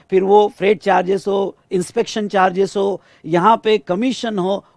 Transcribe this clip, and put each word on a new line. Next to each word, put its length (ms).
फिर 140
वो 340
फ्रेट 240
चार्जेस 460
हो, 300
इंस्पेक्शन 560
चार्जेस 500
हो, 240
यहाँ 380
पे 140
कमीशन 600
हो, 260